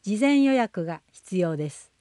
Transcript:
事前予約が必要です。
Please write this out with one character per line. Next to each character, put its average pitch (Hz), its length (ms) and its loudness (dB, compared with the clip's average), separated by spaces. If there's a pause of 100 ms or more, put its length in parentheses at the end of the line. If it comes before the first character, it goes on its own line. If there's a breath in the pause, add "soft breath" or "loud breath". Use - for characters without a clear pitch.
事 208 160 -4
前 277 240 4
予 269 100 4
約 226 320 -2
が 165 260 -10
必 - 260 -10
要 165 200 0
で 147 140 -4
す。 - 200 -20 (100)